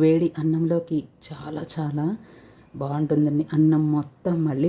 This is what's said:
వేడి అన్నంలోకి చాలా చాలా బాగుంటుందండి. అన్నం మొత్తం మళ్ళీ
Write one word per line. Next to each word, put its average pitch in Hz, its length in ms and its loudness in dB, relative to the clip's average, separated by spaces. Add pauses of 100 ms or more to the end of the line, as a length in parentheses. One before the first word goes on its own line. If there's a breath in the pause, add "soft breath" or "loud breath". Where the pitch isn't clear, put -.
వేడి 165 240 4 (140)
అన్నంలోకి 165 560 0 (300)
చాలా 151 360 -12 (120)
చాలా 147 300 -2 (760 loud breath)
బాగుంటుందండి. 147 640 0 (120)
అన్నం 156 260 6 (140)
మొత్తం 165 400 -4 (120)
మళ్ళీ 143 200 0